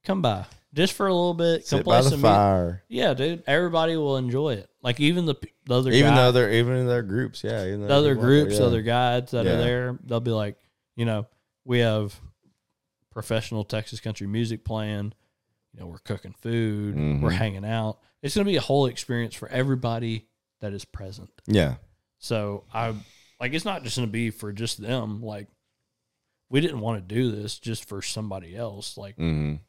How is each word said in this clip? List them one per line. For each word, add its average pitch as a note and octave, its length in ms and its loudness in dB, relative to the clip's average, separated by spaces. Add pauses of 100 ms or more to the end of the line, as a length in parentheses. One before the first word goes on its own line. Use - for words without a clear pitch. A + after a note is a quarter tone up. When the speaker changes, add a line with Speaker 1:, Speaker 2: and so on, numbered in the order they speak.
Speaker 1:
come F#3+ 180 -2
by G#2 240 0 (280)
just E3+ 200 2
for G3+ 140 -2
a F#3 60 2
little F3 200 2
bit. E3+ 340 0
Come C#3 120 0
Speaker 2:
Sit - 60 -2
Speaker 1:
play A#2 120 6
Speaker 2:
by B2 60 6
the C#3 60 6
Speaker 1:
some C#3 120 0
mu-" A2+ 60 4
Speaker 2:
fire. F#2+ 640 4
Speaker 1:
Yeah, B2+ 240 0
dude. D#3+ 340 -2
Everybody E3 480 2
will C#3+ 220 0
enjoy C3 360 -2
it. G2 160 -8 (120)
Like, B2 180 -2
even E3+ 260 2
the D3 100 0
p-, - 160 -14 (140)
the B2 100 2
other B2+ 160 2
Speaker 2:
Even C#3+ 200 8
Speaker 1:
guy, - 40 8
Speaker 2:
the B2+ 60 8
other, B2 300 6
even B2 360 2
their B2 160 2
groups, A2+ 400 -4
yeah. G2+ 220 -4
Even G2+ 220 -4
Speaker 1:
the C#3+ 60 4
other C#3+ 220 6
Speaker 2:
people A2+ 100 0
out B2+ 60 6
there, D3 140 8
Speaker 1:
groups, G#2 140 0
Speaker 2:
yeah. - 60 6
Speaker 1:
other A#2 160 4
guides B2 500 0
that A#2 140 0
Speaker 2:
Yeah. A#2 80 4
Speaker 1:
are - 40 2
there, B2 480 0
they'll A#2 140 -2
be A#2+ 120 -2
like, G#2 260 -2 (380)
you A#2 100 -2
know, G#2+ 200 0 (400)
we B2 140 2
have G#2+ 380 0 (960)
professional A2 520 -4
Texas A2 360 -8
country G#2 280 -8
music A2 360 -2
playing. G#2+ 500 -6 (600)
You G#2 80 -20
know, F2+ 60 -12
we're E2 120 -14
cooking G2 400 -10
food. G#2+ 560 -2
Speaker 2:
Mm-hmm. D2 280 0
Speaker 1:
We're - 80 2
hanging G2 340 -2
out. A2 340 -4 (220)
It's C#3 140 -4
gonna G3+ 100 2
be G3 120 2
a A#2+ 40 0
whole C#3 240 2
experience A#2+ 500 -4
for - 140 -12
everybody A#2+ 800 -2 (340)
that G#2 120 -8
is G2 120 -12
present. F#2+ 440 -16 (180)
Speaker 2:
Yeah. D#2 280 4 (440)
Speaker 1:
So G#2 440 -6 (100)
I, A2+ 200 -4 (460)
like, B2+ 140 -4
it's E3 120 -4
not F#3 180 -6
just A2+ 140 -8
gonna B2 100 -2
be A2+ 220 -4
for G#2 240 -12
just A2+ 280 -8
them. A2 420 -6
Like, G#2 240 -12 (1000)
we C#3 120 2
didn't D#3 180 -2
wanna G#2+ 220 -4
do A2+ 300 -2
this G#2 280 -10
just A2+ 300 -8
for G2+ 120 -10
somebody F#2+ 540 -8
else. G#2 420 -10
Like, G2+ 200 -16
Speaker 2:
Mm-hmm. D2+ 380 -2 (140)